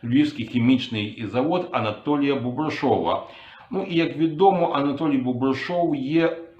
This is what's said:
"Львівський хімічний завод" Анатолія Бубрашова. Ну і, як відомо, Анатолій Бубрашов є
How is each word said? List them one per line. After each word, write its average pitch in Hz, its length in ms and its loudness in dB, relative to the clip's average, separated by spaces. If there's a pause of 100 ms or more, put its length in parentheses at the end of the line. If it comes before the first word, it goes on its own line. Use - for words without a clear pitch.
"Львівський 127 420 2
хімічний 117 800 0
завод" 160 440 0
Анатолія 139 640 0
Бубрашова. 123 920 -2 (440)
Ну 190 120 -4
і, 185 120 -6
як 160 220 0
відомо, 170 540 2
Анатолій 143 460 0
Бубрашов 131 800 0
є 160 420 0 (220)